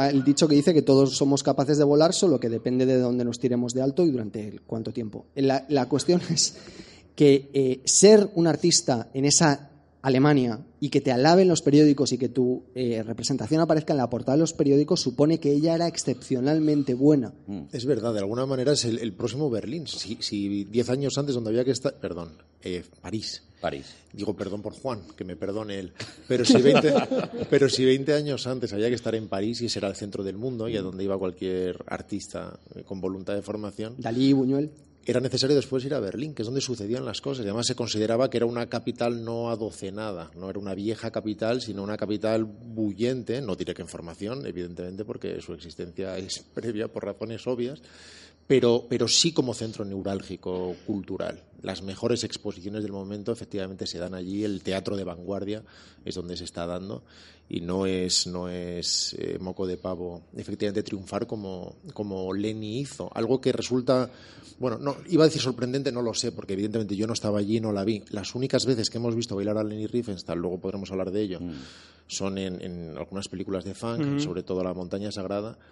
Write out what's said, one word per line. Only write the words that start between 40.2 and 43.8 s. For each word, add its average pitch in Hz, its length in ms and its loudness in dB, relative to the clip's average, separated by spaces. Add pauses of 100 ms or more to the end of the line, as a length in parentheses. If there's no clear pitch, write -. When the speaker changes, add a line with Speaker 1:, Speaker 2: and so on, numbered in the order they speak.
Speaker 3:
no 92 120 -10
era 95 100 -10
una 98 160 -8
vieja 110 360 -4
capital, 110 500 -2
sino 101 220 -8
una 104 140 -6
capital 107 480 0
bullente, 110 960 -4
no 101 160 -4
diré 90 160 -6
que - 80 -10